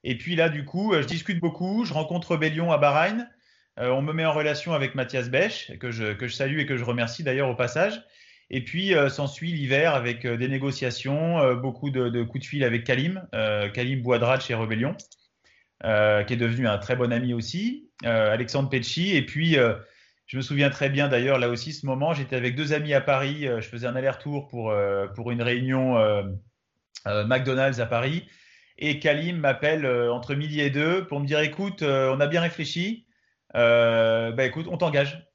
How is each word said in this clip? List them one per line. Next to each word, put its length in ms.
Et 120
puis 160
là, 140
du 160
coup, 280
euh, 80
je 60
discute 320
beaucoup, 440
je 100
rencontre 400
Rebellion 380
à 60
Bahreïn. 500
Euh, 100
on 140
me 100
met 100
en 100
relation 400
avec 200
Mathias 360
Bech, 500
que 100
je, 240
que 140
je 80
salue 240
et 80
que 100
je 60
remercie 400
d'ailleurs 260
au 60
passage. 480
Et 120
puis, 300
euh, 160
s'ensuit 420
l'hiver 440
avec, 300
euh, 120
des 100
négociations, 920
euh, 160
beaucoup 340
de, 200
de 120
coups 220
de 40
fil 160
avec 200
Kalim, 500
euh, 360
Kalim 340
Bouadrach 420
chez 80
Rebellion, 420
euh, 400
qui 100
est 40
devenu 300
un 100
très 180
bon 160
ami 220
aussi, 560
euh, 280
Alexandre 380
Pecci. 460
Et 100
puis, 320
euh, 160
je 100
me 60
souviens 260
très 200
bien 180
d'ailleurs, 320
là 100
aussi, 240
ce 140
moment, 260
j'étais 220
avec 200
deux 180
amis 200
à 80
Paris, 460
euh, 120
je 80
faisais 200
un 80
aller-retour 520
pour, 220
euh, 380
pour 240
une 100
réunion, 560
euh, 240
euh, 180
McDonald's 540
à 80
Paris. 400
Et 220
Kalim 380
m'appelle, 480
euh, 280
entre 220
midi 240
et 100
deux 380
pour 120
me 60
dire, « 160
Écoute, 400
euh, 320
on 60
a 80
bien 140
réfléchi, 640
euh, 800
bah, 120
écoute, 240
on 80
t'engage 580